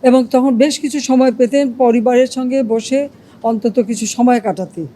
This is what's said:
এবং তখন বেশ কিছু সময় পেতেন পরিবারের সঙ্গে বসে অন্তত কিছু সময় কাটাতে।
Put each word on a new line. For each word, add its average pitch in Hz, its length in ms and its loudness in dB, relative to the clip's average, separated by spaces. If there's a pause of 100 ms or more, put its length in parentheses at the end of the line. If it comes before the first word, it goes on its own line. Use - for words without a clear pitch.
এবং 254 140 4 (120)
তখন 262 180 2 (100)
বেশ 294 120 2 (100)
কিছু 285 160 -4 (100)
সময় 254 300 4
পেতেন 269 260 2 (160)
পরিবারের 247 540 2
সঙ্গে 254 240 -2 (140)
বসে 233 260 -2 (500)
অন্তত 226 260 -2 (140)
কিছু 220 160 -4 (100)
সময় 240 300 2
কাটাতে। 185 360 -6 (140)